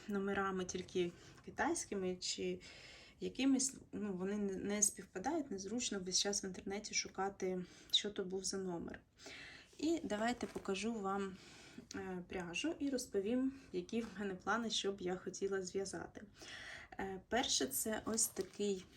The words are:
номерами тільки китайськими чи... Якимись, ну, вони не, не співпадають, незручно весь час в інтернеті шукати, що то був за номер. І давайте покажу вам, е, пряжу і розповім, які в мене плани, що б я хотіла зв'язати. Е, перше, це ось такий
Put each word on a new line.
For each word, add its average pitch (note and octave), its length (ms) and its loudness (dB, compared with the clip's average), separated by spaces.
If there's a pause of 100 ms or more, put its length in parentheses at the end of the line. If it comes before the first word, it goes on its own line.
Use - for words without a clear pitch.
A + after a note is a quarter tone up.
номерами G3 560 2
тільки F3+ 480 0 (320)
китайськими G3+ 760 2
чи... F3+ 380 0 (640)
Якимись, B3+ 540 4 (180)
ну, G3+ 200 0
вони F#3+ 240 0
не, G3+ 200 2
не G#3 260 2
співпадають, B3+ 680 0
незручно G3 500 -2
весь F3+ 200 4
час G3+ 240 2
в - 20 -4
інтернеті G3 480 -4
шукати, F#3+ 720 0 (280)
що - 180 4
то G3+ 140 -2
був F#3+ 200 -2
за G3 140 0
номер. F3+ 420 -4 (800)
І D#4+ 260 2
давайте G#3 420 2
покажу G3 480 0
вам, G3 420 0 (580)
е, F#3 340 -4
пряжу F3 500 -2
і C#4 120 2
розповім, B3 600 2 (200)
які F#3 280 0
в A3 60 -2 (120)
мене G3 160 0
плани, A3 360 2
що G3 220 2
б G3 80 -8
я F3+ 160 0
хотіла F#3+ 460 0
зв'язати. F#3+ 600 -4 (760)
Е, G3 300 -4
перше, B3+ 380 4
це - 380 0
ось A3 220 4
такий G3 580 0 (120)